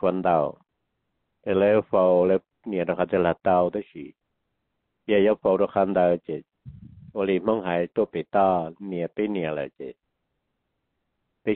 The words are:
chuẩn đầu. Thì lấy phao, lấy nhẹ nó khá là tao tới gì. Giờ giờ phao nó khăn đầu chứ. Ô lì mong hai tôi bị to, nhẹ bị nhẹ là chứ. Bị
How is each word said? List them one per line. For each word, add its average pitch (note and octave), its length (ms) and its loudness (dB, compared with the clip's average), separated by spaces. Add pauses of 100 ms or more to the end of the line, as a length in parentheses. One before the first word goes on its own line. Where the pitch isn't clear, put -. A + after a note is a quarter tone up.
chuẩn F#2 200 -2
đầu. D#2+ 360 0 (880)
Thì G2 80 -2
lấy G#2 280 4
phao, F#2 440 2
lấy F#2+ 120 2 (280)
nhẹ F#2 200 -4
nó E2+ 100 -4
khá F2+ 160 -2
là F2 220 2 (100)
tao F2+ 260 2
tới G#2 140 -6 (100)
gì. D2 180 -16 (960)
Giờ G#2+ 180 2
giờ G#2+ 160 2
phao F#2+ 160 2
nó G2 100 0
khăn G2 260 0
đầu F2+ 240 4 (100)
chứ. D#2 140 -8 (720)
Ô G2+ 100 -6
lì F#2+ 160 0
mong A2 220 -2
hai F2 260 -2
tôi G#2+ 240 -2
bị D#2+ 200 -6
to, F#2 480 2
nhẹ F2+ 360 -6
bị G#2+ 120 -4
nhẹ F2 240 -6
là D2 160 -6 (120)
chứ. C2 120 -14 (1500)
Bị G#2+ 100 0